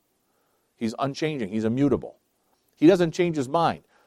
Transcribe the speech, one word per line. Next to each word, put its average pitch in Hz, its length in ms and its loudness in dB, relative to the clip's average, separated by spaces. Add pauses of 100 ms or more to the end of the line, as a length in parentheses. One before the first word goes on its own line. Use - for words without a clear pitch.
(760)
He's 113 220 -6
unchanging. 135 520 -6
He's 110 160 -4
immutable. 117 520 0 (580)
He 147 120 4
doesn't 175 240 4
change 175 260 -2
his 127 100 -2
mind. 139 360 -2 (240)